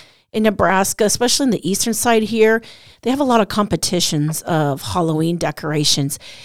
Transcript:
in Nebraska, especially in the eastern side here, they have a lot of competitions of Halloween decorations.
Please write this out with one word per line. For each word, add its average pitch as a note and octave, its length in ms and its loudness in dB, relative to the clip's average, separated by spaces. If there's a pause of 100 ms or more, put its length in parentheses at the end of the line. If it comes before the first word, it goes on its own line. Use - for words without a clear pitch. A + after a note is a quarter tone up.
(320)
in G#3+ 120 -2
Nebraska, G3+ 600 2
especially A#3+ 400 0
in C4 60 2
the F3 180 -2
eastern G#3+ 260 -2
side A3+ 300 2
here, A3 360 2 (420)
they A3+ 80 -2
have C4+ 100 0
a D4 40 2
lot A#3+ 160 4
of G3+ 80 2
competitions E3 920 -2
of D3 400 -2
Halloween E3 560 -2
decorations. D3+ 800 -2 (260)